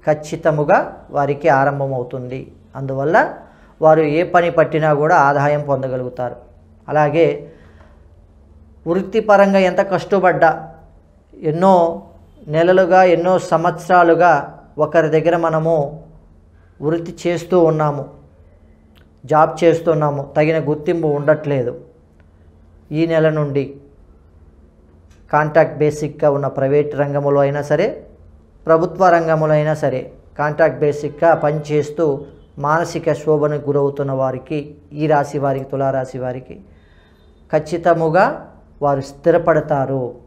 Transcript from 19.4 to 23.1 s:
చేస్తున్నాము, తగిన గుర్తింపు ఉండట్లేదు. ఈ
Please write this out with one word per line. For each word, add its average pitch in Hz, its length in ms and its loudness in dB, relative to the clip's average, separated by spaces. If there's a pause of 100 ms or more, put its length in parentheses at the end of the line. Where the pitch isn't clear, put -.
చేస్తున్నాము, 151 640 0 (140)
తగిన 156 200 2 (120)
గుర్తింపు 160 380 -2 (120)
ఉండట్లేదు. 143 540 0 (1300)
ఈ 165 40 2 (100)